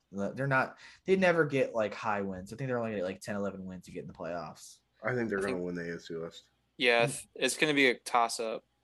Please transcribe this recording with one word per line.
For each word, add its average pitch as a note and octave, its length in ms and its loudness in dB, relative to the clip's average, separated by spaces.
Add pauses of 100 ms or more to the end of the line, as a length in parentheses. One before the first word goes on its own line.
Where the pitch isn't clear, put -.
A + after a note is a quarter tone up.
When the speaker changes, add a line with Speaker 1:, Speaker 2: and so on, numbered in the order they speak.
(120)
Speaker 1:
They're G2+ 360 -4
not, C3 300 2 (280)
they F#3+ 120 4
never E3+ 280 6
get, C3+ 300 2
like, G#2+ 180 2
high G#2 280 0
wins. F#2+ 320 -6
I - 20 -10
think C3+ 140 -6
they're B2 100 0
only A2+ 120 -2
gonna G#2 100 -2
get, - 60 0
like, F#2+ 140 -6
ten, G#2+ 140 -6
eleven F#2+ 300 -4
wins F#2 200 -12
to F2 60 -18
get E2 100 -10
in C#2 60 -10
the F2+ 60 -12
playoffs. E2 640 -10 (260)
Speaker 2:
I A#2+ 100 -2
think A#2 160 -2
they're G2+ 100 0
Speaker 3:
I - 20 -2
Speaker 2:
gonna G2 120 0
Speaker 3:
think F2+ 120 -4
Speaker 2:
win F2+ 100 -4
the E2+ 160 -6
A E2+ 40 -6
F E2 60 -10
C - 140 -10
West. E2 280 -10 (340)
Speaker 3:
Yeah, A#2+ 280 6
Speaker 1:
Mm. - 20 4
Speaker 3:
th-, - 280 -6
it's - 220 0
gonna D#3 160 2
be C#3 160 6
a A2+ 100 2
toss-up. A#2 640 0 (200)